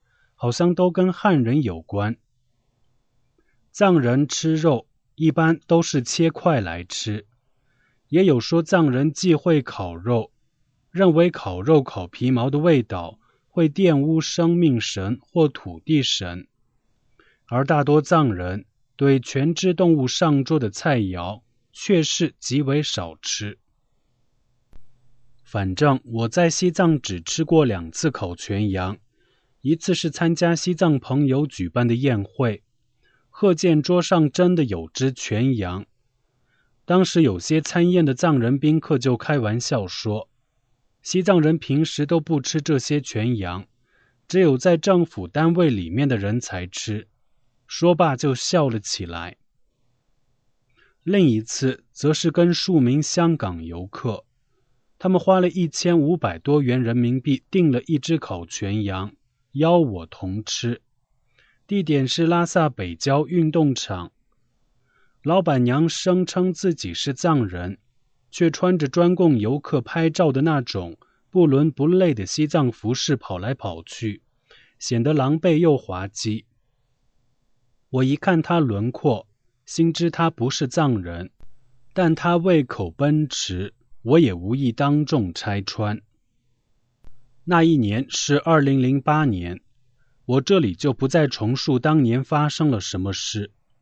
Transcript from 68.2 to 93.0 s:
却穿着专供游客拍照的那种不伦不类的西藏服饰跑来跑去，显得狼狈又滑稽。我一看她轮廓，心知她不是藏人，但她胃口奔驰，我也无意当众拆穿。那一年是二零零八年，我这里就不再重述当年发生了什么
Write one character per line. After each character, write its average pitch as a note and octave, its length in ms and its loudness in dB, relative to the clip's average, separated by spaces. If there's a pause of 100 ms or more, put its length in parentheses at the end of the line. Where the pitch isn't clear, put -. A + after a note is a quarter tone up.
却 E3+ 180 0
穿 F3+ 280 0
着 D3 100 -2
专 F3 280 2
供 D#3+ 240 4
游 A#2+ 200 -2
客 C#3 220 -4
拍 E3 280 -2
照 D#3 220 2
的 C3 100 -2
那 D3+ 200 0
种 F2+ 360 -10 (320)
不 F3 180 4
伦 C#3+ 240 4
不 C#3+ 160 -2
类 F3+ 260 2
的 G2+ 120 -6
西 D3+ 200 -2
藏 C#3+ 260 0
服 A2+ 220 -6
饰 C3+ 220 -2
跑 F#2+ 220 -8
来 A2 160 -6
跑 E2+ 300 -10
去， - 380 -10 (580)
显 A#2 220 -2
得 D3 120 0
狼 D3 260 0
狈 E3 180 2
又 D#3+ 200 4
滑 F#2 300 -8
稽。 A2 380 -8 (1400)
我 C3 140 0
一 C3+ 140 0
看 F3 240 2
她 E3+ 180 0
轮 A2+ 320 0
廓， A#2 360 -2 (380)
心 E3 280 0
知 E3+ 180 -2
她 E3 180 0
不 B2 200 -4
是 C3+ 180 -2
藏 B2+ 340 0
人， F2 300 -12 (640)
但 E3+ 200 2
她 F3 220 0
胃 E3+ 260 4
口 G2 300 -6
奔 D3+ 380 0
驰， F#2+ 440 -6 (280)
我 C#3 180 4
也 A#2+ 140 4
无 F2+ 200 -6
意 C3 200 -2
当 D3 320 0
众 G#2+ 280 -2
拆 G2+ 280 -6
穿。 G#2 400 -6 (1400)
那 E3+ 180 4
一 E3 140 4
年 A2 320 0
是 - 300 -2
二 D#3+ 200 2
零 C3+ 240 2
零 C3 180 0
八 D3+ 220 0
年， F2+ 380 -4 (640)
我 C3 160 2
这 F#3+ 180 2
里 G2+ 160 0
就 C#3+ 160 -2
不 C3+ 160 -2
再 D3+ 200 2
重 A#2 280 -4
述 C3 240 -2
当 D#3 240 2
年 A#2+ 180 2
发 D3 280 0
生 D#3 200 0
了 G#2+ 120 -2
什 - 180 -8
么 F#2+ 140 -4